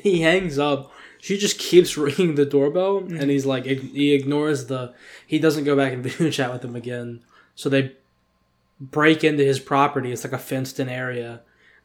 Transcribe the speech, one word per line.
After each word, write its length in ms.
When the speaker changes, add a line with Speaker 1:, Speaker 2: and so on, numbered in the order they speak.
Speaker 1:
he 200
hangs 360
up. 340
She 180
just 220
keeps 380
<laughs> 0
ringing 380
the 100
doorbell, 560
Speaker 2:
Mm-hmm. 160
Speaker 1:
and 120
he's 160
like, 200
ig-, 260
he 220
ignores 540
the, 260
he 120
doesn't 260
go 100
back 160
and 120
<laughs> 20
video 240
chat 240
with 80
them 140
again. 460
So 140
they 260
break 440
into 200
his 160
property. 520
It's 120
like 100
a 40
fenced-in 520
area. 520